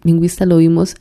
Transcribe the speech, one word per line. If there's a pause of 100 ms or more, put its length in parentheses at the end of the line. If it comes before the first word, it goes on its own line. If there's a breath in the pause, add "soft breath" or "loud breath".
lingüista
lo
vimos